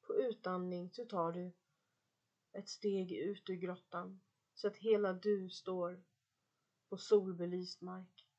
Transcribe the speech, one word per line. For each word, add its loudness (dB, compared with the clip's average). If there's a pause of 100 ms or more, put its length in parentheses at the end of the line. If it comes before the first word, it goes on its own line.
På -2
utandning 0
så -8
tar 0
du -6 (1000)
ett -10
steg 0
ut -4
ur -2
grottan, -6 (320)
så -2
att 0
hela 4
du 2
står -4 (880)
på -4
solbelyst 2
mark. -12 (120)